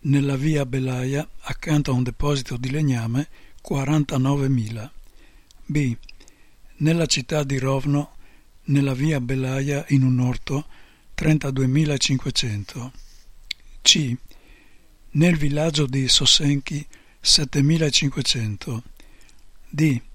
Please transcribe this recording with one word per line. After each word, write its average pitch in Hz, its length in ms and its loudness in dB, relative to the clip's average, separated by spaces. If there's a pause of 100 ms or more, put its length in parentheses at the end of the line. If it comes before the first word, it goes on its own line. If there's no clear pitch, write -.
nella 139 360 2
via 147 280 0
Belaia, 131 640 -4 (120)
accanto 147 500 -2
a 135 40 2
un 127 80 2
deposito 131 540 -2
di 123 140 -6
legname, 131 580 0 (320)
quarantanovemila. 135 1300 0 (760)
B. 143 300 -2 (800)
Nella 160 280 2
città 151 380 -2
di 135 160 -2
Rovno, 135 580 -2 (480)
nella 139 300 2
via 143 260 0
Belaia, 135 680 -2
in 135 160 6
un 127 160 4
orto, 135 460 -2 (460)
trentaduemilacinquecento. 135 1800 0 (880)
C. 127 340 4 (960)
Nel 165 260 4
villaggio 147 480 0
di 131 240 -2
Sosenki, 143 760 2 (340)
settemilacinquecento. 135 1600 0 (840)
D. 147 320 2 (140)